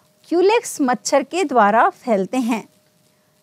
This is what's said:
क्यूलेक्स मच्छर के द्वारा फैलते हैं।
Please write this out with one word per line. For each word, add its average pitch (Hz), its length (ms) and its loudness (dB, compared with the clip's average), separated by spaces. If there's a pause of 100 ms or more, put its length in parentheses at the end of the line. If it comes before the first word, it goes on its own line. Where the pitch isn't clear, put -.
(280)
क्यूलेक्स 370 520 0
मच्छर 262 420 0
के 339 220 -4
द्वारा 233 440 2
फैलते 220 480 -4
हैं। 233 320 -4 (760)